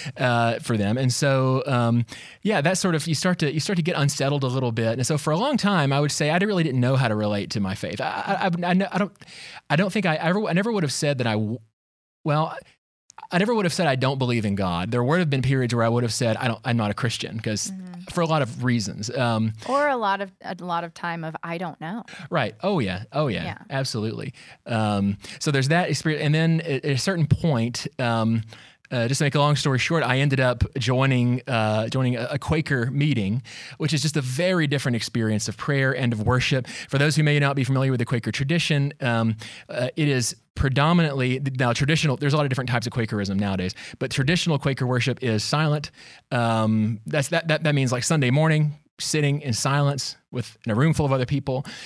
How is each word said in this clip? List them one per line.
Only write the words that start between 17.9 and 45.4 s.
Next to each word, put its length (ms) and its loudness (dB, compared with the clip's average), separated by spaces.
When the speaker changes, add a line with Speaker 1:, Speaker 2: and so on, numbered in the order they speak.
Speaker 1:
for 100 -2
a 40 0
lot 160 2
of 220 -4
reasons. 520 -2
Um, 380 0
Speaker 2:
Or 200 2
a 100 0
lot 240 -2
of, 100 -10
a 220 -8
lot 200 -4
of 120 -10
time 280 -6
of, 200 -8
"I 160 -8
don't 200 -10
know." 260 -8
Speaker 1:
Right. 320 -2
Oh 160 0
yeah. 320 -2
Oh 160 0
yeah. 160 -4
Speaker 2:
Yeah. 140 -8
Speaker 1:
Absolutely. 640 -6
Um, 520 0
so 120 -2
there's 160 2
that 240 2
experience. 320 -2
And 100 2
then 280 2
at, 240 -4
at 60 0
a 60 0
certain 300 0
point, 600 0
um, 420 2
uh, 180 0
just 120 0
to 60 2
make 100 0
a 40 2
long 160 4
story 220 2
short, 240 0
I 160 2
ended 220 2
up 240 2
joining, 680 2
uh, 440 0
joining 260 0
a, 160 -4
a 80 -4
Quaker 500 0
meeting, 540 0
which 160 -2
is 80 0
just 160 0
a 40 0
very 440 0
different 300 0
experience 520 0
of 100 -6
prayer 380 0
and 180 0
of 120 -2
worship. 400 2
For 100 -2
those 180 2
who 60 4
may 160 4
not 180 2
be 80 2
familiar 280 2
with 80 0
the 60 -2
Quaker 260 -2
tradition, 720 0
um, 340 2
uh, 260 -2
it 120 2
is 280 0
predominantly, 840 2
now 120 2
traditional, 460 2
there's 160 0
a 40 2
lot 80 2
of 40 0
different 200 -2
types 180 0
of 40 -4
Quakerism 480 -2
nowadays, 340 0
but 120 -4
traditional 460 2
Quaker 300 -2
worship 360 0
is 200 2